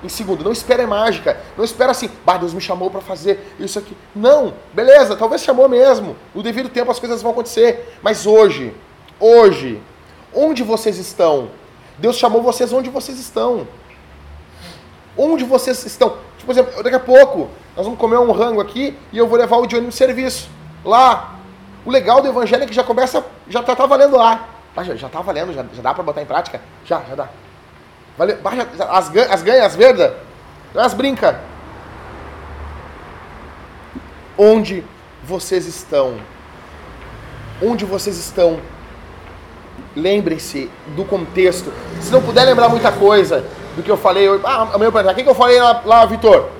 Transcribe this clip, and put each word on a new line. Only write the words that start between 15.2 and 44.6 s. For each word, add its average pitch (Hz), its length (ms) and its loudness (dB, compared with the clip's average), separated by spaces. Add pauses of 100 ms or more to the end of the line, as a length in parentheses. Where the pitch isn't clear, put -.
vocês 254 400 -2
estão? 220 260 0 (280)
Tipo, - 80 -20
por 254 60 -6
exemplo, 254 320 0
daqui 247 120 -2
a 247 40 2
pouco, 254 500 6 (260)
nós 185 100 -6
vamos 226 140 -10
comer 233 200 2
um 240 120 2
rango 220 300 0
aqui 262 340 -8 (160)
e 202 60 -10
eu 233 100 2
vou 214 100 0
levar 233 200 2
o 247 80 0
Johnny 233 220 -4
no 240 40 -12
serviço. 254 560 -2 (380)
Lá. 226 480 2 (500)
O - 60 -12
legal 254 320 4
do 269 60 0
evangelho 247 360 -2
é 262 40 -8
que 214 60 -12
já 254 100 0
começa, 247 420 -2 (220)
já 233 160 -6
tá, 247 120 -2
tá 262 120 0
valendo 277 280 4
lá. 226 320 2 (280)
Ah, 175 80 -10
já, 175 120 -8
já 127 140 -14
tá 156 120 -12
valendo, 180 320 -8
já, 131 200 -10
já 120 80 -16
dá 120 100 -4
pra 175 120 -6
botar 151 180 -8
em 151 40 -10
prática? - 360 -8 (240)
Já, - 240 -6
já 135 60 -12
dá. 143 140 -10 (840)
Vale, 190 200 -2
bah, 196 200 -8
já, 247 120 -6 (100)
já, 180 140 -6
as 175 180 0
gan-, 202 180 2
as 185 140 -2
ganhas, 226 240 2
as 156 100 -2
verdas, 202 380 4 (640)
as - 180 0
brinca. 214 460 -2 (3000)
Onde 202 460 2 (400)
vocês 175 420 -6
estão? 139 500 -4 (1400)
Onde 208 260 -2
vocês 190 320 -6
estão? 170 420 -2 (1400)
Lembrem-se 160 760 -4 (260)
do 180 100 -6
contexto. 180 680 -2 (280)
Se - 100 -8
não - 100 4
puder 233 220 2
lembrar 247 260 6
muita 233 220 2
coisa 190 520 2 (320)
do 160 80 -10
que - 60 -10
eu 202 80 2
falei 196 300 2
hoje, 196 180 0
ah, 240 180 0 (100)